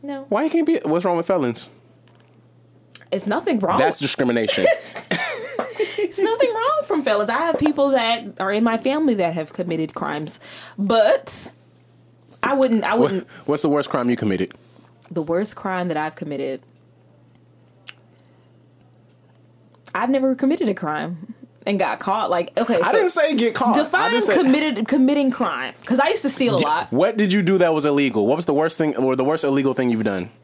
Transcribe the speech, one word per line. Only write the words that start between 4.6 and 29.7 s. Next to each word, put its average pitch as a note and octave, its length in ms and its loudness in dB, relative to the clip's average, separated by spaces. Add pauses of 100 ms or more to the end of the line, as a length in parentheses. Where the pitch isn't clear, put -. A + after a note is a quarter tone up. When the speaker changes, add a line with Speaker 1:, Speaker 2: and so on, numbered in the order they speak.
Speaker 1:
<laughs> - 40 2 (1200)
It's G4+ 240 -4
nothing A#4+ 280 0
wrong B4 340 -2
from D#4 180 -2
felons. G#3 260 0
I A#3 100 -2
have E4 200 0
people C#4+ 300 2
that A#3 340 0 (160)
are F#3+ 120 -2
in G#3+ 120 0
my A3+ 140 2
family C4+ 380 0
that E3+ 180 -2
have D#3 200 -6
committed E3+ 400 -4
crimes. D3+ 460 -8 (380)
But A3 760 2 (920)
I B3+ 140 0
wouldn't, B3 280 2
I - 120 0
Speaker 2:
What, A#3 160 4
Speaker 1:
wouldn't. F#3 160 -4 (180)
Speaker 2:
what's D3 160 0
the D#3 80 0
worst C#3+ 200 0
crime B2 200 0
you A#2+ 60 4
committed? G2 380 -2 (580)
Speaker 1:
The E3+ 100 -4
worst E3+ 340 -2
crime F#3 340 -4
that D#3 80 -2
I've D3+ 180 -6
committed? C#3 460 -8 (3250)
I've A3+ 160 -2
never C4+ 240 2
committed C4+ 360 0
a G3 40 0
crime D#3+ 640 -6 (300)
and G3+ 140 -2
got - 200 -2
caught. G#3 300 -2
Like, F3 280 -2
okay, A#3 220 2
Speaker 2:
I E3+ 120 4
Speaker 1:
so - 20 2
Speaker 2:
didn't F4+ 180 4
say D#4 240 2
get A3+ 180 2
caught. B3 240 2
I D4 60 2
Speaker 1:
define F4+ 280 0
Speaker 2:
just A#3 160 2
said G3+ 140 4
Speaker 1:
committed, C4+ 460 2
committing C#4 420 4
crime, D3+ 440 -4 (120)
'cause B3 140 0
I C#4+ 100 4
used A4 140 0
to C#4+ 60 0
steal B3 260 0
a - 20 2
Speaker 2:
Di-, C#3+ 60 2
Speaker 1:
lot. D#3 300 -2
Speaker 2:
what G3 240 2
did G3+ 160 2
you G#3 100 2
do F#3+ 160 2
that E3+ 140 4
was D3+ 120 2
illegal? C#3 420 2
What C#3 100 2
was E3 80 -4
the D3+ 80 0
worst D#3 240 0
thing, D#3 180 0
or C3 200 0
the B2+ 80 0
worst D3+ 200 0
illegal C#3 300 2